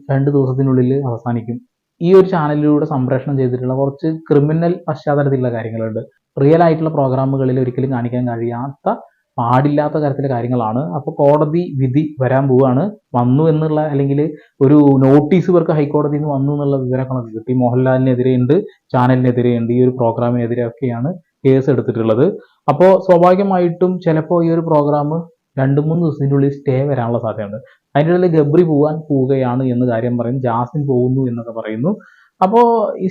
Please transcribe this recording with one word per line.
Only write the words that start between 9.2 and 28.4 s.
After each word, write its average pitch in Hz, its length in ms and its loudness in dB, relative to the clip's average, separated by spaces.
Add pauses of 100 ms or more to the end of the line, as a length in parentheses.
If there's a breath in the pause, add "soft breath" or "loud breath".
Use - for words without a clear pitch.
പാടില്ലാത്ത 147 640 0
തരത്തിലെ 139 300 -2
കാര്യങ്ങളാണ്. 120 480 -2 (160)
അപ്പൊ 139 140 -8 (100)
കോടതി 151 420 2 (180)
വിധി 131 220 0 (200)
വരാൻ 127 280 2
പോവാണ്. 127 320 4 (340)
വന്നു 127 360 2
എന്നുള്ള, 151 280 -2 (120)
അല്ലെങ്കിൽ 139 280 0 (440 loud breath)
ഒരു 147 140 6 (260)
നോട്ടീസ് 147 480 4
ഇവർക്ക് 165 260 2
ഹൈക്കോടതിയിൽ 147 420 -2
നിന്ന് 151 140 -4
വന്നു 139 220 -2
എന്നുള്ള 143 280 0
വിവരങ്ങളൊക്കെ 127 520 -4
കിട്ടി. 117 260 -4
മോഹൻലാലിനെതിരെ 127 800 2
ഉണ്ട്, 127 160 2 (380 loud breath)
ചാനലിനെതിരെ 123 680 2
ഉണ്ട്, 117 160 -2
ഈ - 100 2
ഒരു 127 140 0
പ്രോഗ്രാമിനെതിരെ 120 680 -2
ഒക്കെയാണ് 120 400 -6 (360)
കേസ് 131 280 4
എടുത്തിട്ടുള്ളത്. 113 520 0 (460 loud breath)
അപ്പോ 175 160 4 (180)
സ്വാഭാവികമായിട്ടും 180 880 2 (100)
ചിലപ്പോ 160 320 0 (100)
ഈ 165 100 0
ഒരു 165 120 -2
പ്രോഗ്രാം 147 420 2 (500)
രണ്ട് 139 260 2
മൂന്ന് 165 180 0
ദിവസത്തിൻ്റെ 139 320 -2
ഉള്ളിൽ 139 220 2
സ്റ്റേ 127 180 -2 (140)
വരാനുള്ള 120 340 -2
സാധ്യതയുണ്ട്. 104 340 -8 (360 soft breath)
അതിൻ്റെ 175 200 2
ഇടയിൽ 180 220 0
ഗബ്രി 151 340 4